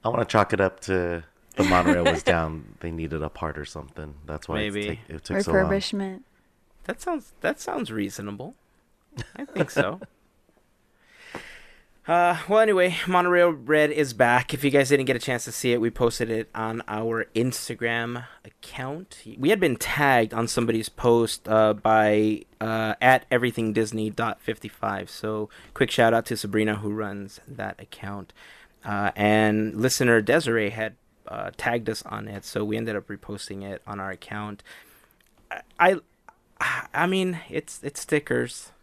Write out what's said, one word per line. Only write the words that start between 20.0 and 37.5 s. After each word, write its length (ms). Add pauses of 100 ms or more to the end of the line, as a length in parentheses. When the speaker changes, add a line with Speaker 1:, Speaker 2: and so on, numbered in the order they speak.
Speaker 3:
on 160
somebody's 400
post, 640
uh, 240
by, 720 (180)
uh, 400
at 300
everything 420
disney 380
dot 280
fifty-five. 720
So 400 (240)
quick 160
shout 240
out 140
to 100
Sabrina 380
who 160
runs 560
that 340
account. 520 (500)
Uh, 320
and 680
listener 400
Desiree 480
had, 240 (340)
uh, 300
tagged 320
us 160
on 220
it, 180
so 180
we 140
ended 180
up 120
reposting 560
it 240
on 120
our 120
account. 500 (1160)
I, 160 (640)
I, 320
I 140
mean, 320 (100)